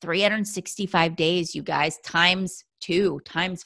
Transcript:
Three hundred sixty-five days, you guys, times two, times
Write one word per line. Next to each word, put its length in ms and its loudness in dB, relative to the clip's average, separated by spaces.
Three 200 0
hundred 260 2
sixty-five 680 -2
days, 360 0
you 80 -8
guys, 440 -2
times 580 2
two, 460 0
times 400 -4